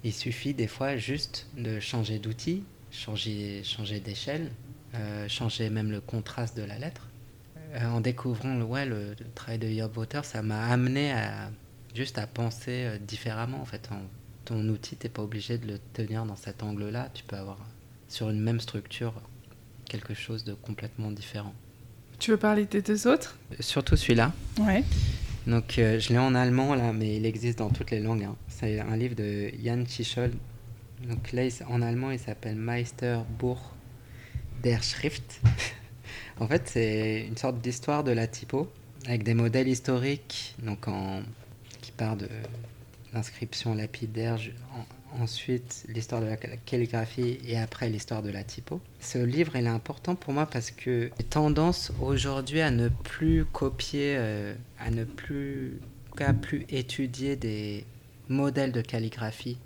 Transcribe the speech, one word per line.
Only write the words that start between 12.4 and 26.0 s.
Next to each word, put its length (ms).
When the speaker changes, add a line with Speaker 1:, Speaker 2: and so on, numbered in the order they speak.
Speaker 1:
euh, 120
différemment, 640
en 40
fait. 260
En, 100
ton 260
outil, 260
t'es 140
pas 120
obligé 380
de 80
le 120
tenir 320
dans 100
cet 280
angle-là. 500
Tu 100
peux 120
avoir, 240
sur 220
une 100
même 180
structure, 540
quelque 280
chose 280
de 120
complètement 560
différent. 420
Speaker 2:
Tu 140
veux 60
parler 280
des 160
deux 260
autres ? 300
Speaker 1:
Surtout 360
celui-là. 380
Speaker 2:
Ouais. 240
Speaker 1:
Donc, 320
euh, 200
je 100